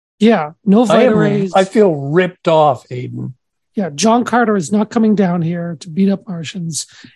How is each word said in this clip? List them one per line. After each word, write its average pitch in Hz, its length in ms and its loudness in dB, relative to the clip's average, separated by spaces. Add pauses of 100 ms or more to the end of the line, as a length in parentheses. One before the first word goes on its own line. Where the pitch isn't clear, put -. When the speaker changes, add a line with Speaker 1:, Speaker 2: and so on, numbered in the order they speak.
(200)
Speaker 1:
Yeah, 190 320 2 (120)
no 214 200 4
Speaker 2:
I - 20 2
Speaker 1:
Vita 214 240 4
Speaker 2:
am, 220 80 2
Speaker 1:
rays. 196 360 0
Speaker 2:
I 190 100 4
feel 190 300 2
ripped 151 540 -2
off, 151 420 2
Aidan. 123 440 -10 (400)
Speaker 1:
Yeah, 185 160 -4
John 220 340 0
Carter 226 320 0
is 156 140 -4
not 214 200 0
coming 220 260 2
down 175 260 0
here 170 380 -6
to 180 100 -18
beat 190 180 0
up 196 200 -4
Martians. 165 580 -10 (300)